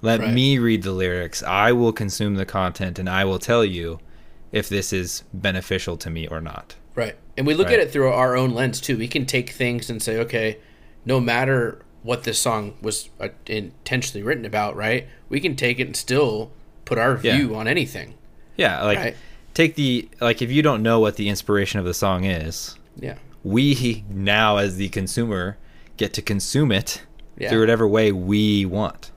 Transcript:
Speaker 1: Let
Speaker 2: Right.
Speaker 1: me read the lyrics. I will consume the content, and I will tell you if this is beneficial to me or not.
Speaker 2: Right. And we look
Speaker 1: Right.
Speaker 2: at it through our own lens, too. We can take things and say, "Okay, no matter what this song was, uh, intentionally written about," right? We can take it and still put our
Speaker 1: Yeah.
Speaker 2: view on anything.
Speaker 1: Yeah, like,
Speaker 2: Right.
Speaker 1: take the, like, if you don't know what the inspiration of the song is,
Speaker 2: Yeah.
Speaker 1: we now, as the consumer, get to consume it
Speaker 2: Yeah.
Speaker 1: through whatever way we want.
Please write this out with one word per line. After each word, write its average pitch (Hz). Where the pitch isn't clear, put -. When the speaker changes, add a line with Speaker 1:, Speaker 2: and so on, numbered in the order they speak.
Speaker 1:
Let 113
Speaker 2:
Right. 110
Speaker 1:
me 131
read 113
the 95
lyrics. 90
I 101
will 120
consume 104
the 95
content, 92
and 92
I 95
will 95
tell 117
you 85
if 104
this 98
is 90
beneficial 92
to -
me 80
or 80
not. -
Speaker 2:
Right. 113
And 135
we 151
look 180
Speaker 1:
Right. -
Speaker 2:
at 233
it 160
through 135
our 127
own 127
lens, 123
too. 127
We 113
can 131
take 123
things 120
and 113
say, 110
"Okay, 113
no 131
matter 120
what 123
this 110
song 107
was, 107
uh, 104
intentionally 107
written 120
about," 104
right? 107
We 135
can 147
take 123
it 127
and 123
still 123
put 117
our 120
Speaker 1:
Yeah. 117
Speaker 2:
view 127
on 110
anything. 131
Speaker 1:
Yeah, 143
like, 208
Speaker 2:
Right. 175
Speaker 1:
take 160
the, 131
like, 117
if 117
you 143
don't 135
know 113
what 107
the 104
inspiration 101
of 95
the 90
song 95
is, 82
Speaker 2:
Yeah. -
Speaker 1:
we 120
now, 104
as 101
the 98
consumer, 98
get 104
to -
consume 117
it -
Speaker 2:
Yeah. 104
Speaker 1:
through 113
whatever 113
way 107
we 101
want. 95